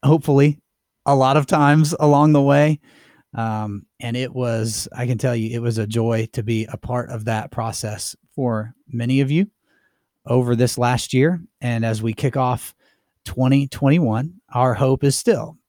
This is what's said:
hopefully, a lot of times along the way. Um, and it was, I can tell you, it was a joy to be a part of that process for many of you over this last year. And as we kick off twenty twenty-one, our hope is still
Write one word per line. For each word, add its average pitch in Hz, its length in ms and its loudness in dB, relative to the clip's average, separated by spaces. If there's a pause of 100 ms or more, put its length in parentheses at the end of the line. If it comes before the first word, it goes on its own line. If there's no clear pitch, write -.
hopefully, 147 580 2 (440)
a 143 100 2
lot 135 220 2
of 147 80 2
times 151 560 4
along 147 320 4
the 143 80 6
way. 147 400 4 (540)
Um, 107 500 -6 (160)
and 120 160 -6
it 127 160 -4
was, 113 640 -4
I 123 100 -4
can 120 120 -2
tell 123 180 0
you, 113 180 -4
it 117 60 -4
was 117 160 -2
a 110 100 -2
joy 113 460 -2
to 123 100 -6
be 110 280 -2
a - 80 -10
part 123 320 -6
of 110 160 -8
that 110 240 -4
process 110 640 -8 (180)
for 117 400 -4 (140)
many 120 320 -2
of 135 100 0
you 180 200 2 (720)
over 123 320 2
this 120 220 0
last 120 340 0
year. 165 300 2 (180)
And 117 240 -2
as 113 160 -2
we 110 140 -4
kick 131 220 -2
off 127 380 -4 (500)
twenty 135 440 2
twenty-one, 139 680 0 (180)
our 127 220 2
hope 131 280 0
is 139 140 2
still 143 420 -2 (100)